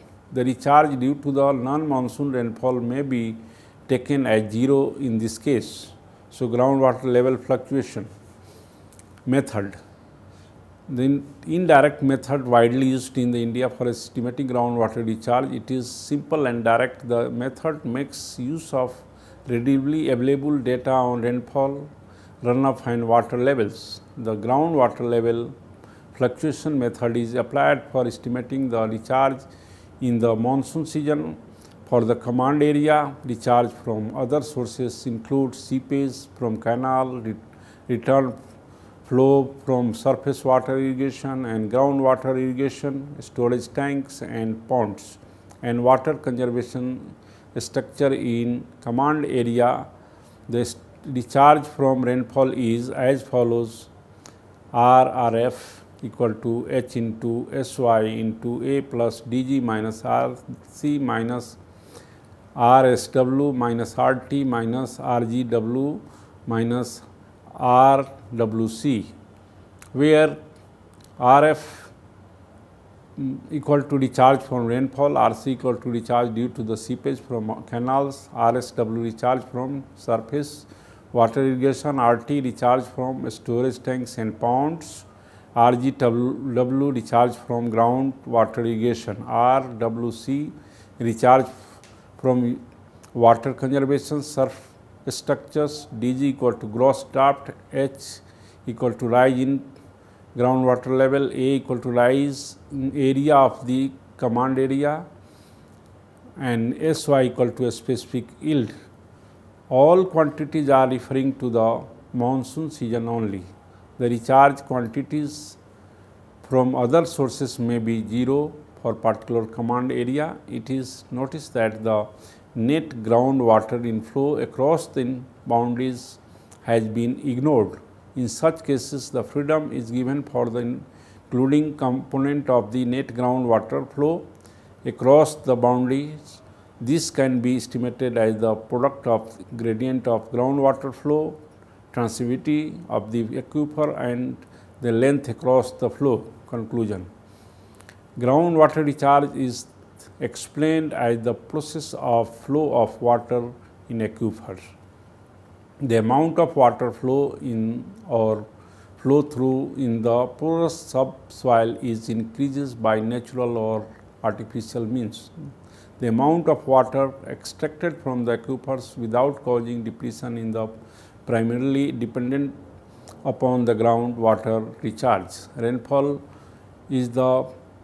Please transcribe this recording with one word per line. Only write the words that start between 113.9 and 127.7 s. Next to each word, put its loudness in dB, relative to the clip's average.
The 0
recharge 4
quantities -6
from 2
other 2
sources -4
may -2
be -4
zero -2
for -2
particular -2
command -2
area. -4
It -10
is -8
noticed -8
that 0
the 0
net -2
groundwater 4
inflow -2
across 0
the -4
boundaries -2
has 2
been -2
ignored. 2